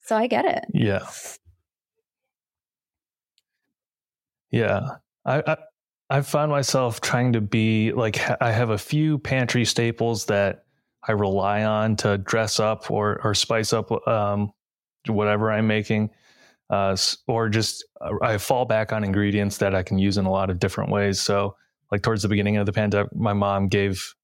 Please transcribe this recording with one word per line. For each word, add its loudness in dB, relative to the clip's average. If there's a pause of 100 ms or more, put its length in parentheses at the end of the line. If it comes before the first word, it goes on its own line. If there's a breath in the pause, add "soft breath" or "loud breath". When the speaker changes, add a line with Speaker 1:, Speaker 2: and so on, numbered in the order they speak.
Speaker 1:
So -2
I 2
get 0
it. -2
Speaker 2:
Yeah. 0 (3500)
Yeah. 0 (280)
I, 0
I, 0 (520)
I 0
found 0
myself 0
trying 2
to 2
be, 2
like, 0
ha-, -2
I 0
have 2
a 0
few 0
pantry 0
staples -2
that 0 (420)
I 0
rely 0
on 0
to 0
dress -2
up -2
or, -2
or 0
spice 0
up, -2 (160)
um, 0 (560)
whatever 2
I'm 2
making. 0 (600 soft breath)
Uh, 2
s-, -2 (100)
or 0
just, -2 (160)
uh, -8 (100)
I 0
fall 0
back 0
on -2
ingredients 0
that 2
I 0
can -2
use 2
in 0
a 2
lot 0
of -2
different -2
ways. 0
So, 0 (360)
like, 0
towards 0
the 2
beginning 2
of 0
the -2
pandemic, 0
my 0
mom 0
gave -2 (100)